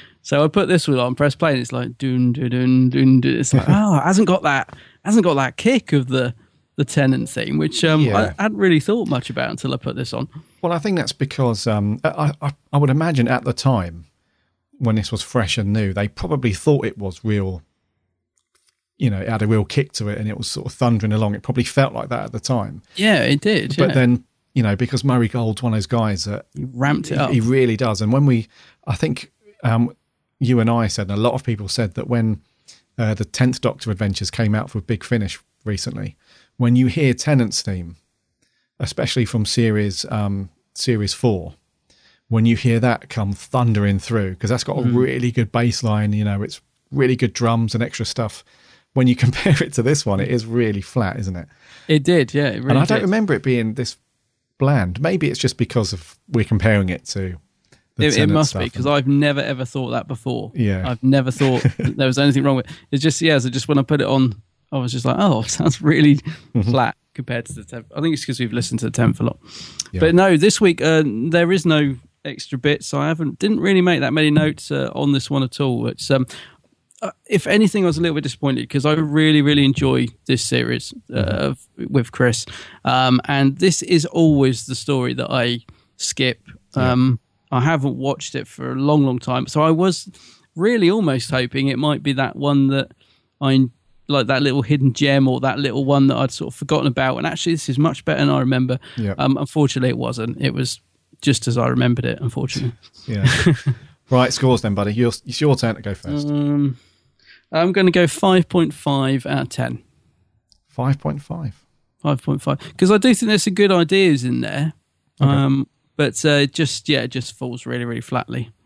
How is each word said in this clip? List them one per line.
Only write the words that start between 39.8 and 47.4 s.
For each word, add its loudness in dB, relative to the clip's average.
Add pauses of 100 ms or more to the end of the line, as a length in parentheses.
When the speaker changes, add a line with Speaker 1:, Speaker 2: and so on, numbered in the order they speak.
Speaker 2:
um, -4 (240)
series -2
four, -2 (720)
when 2
you 4
hear 0
that 0
come -4
thundering 0
through, -4
'cause -4
that's -2
got -4
a -2
Speaker 1:
Mm. 2
Speaker 2:
really 0
good -2
bass 0
line, 0
you 0
know, -2
it's -12 (300)
really 0
good -2
drums 0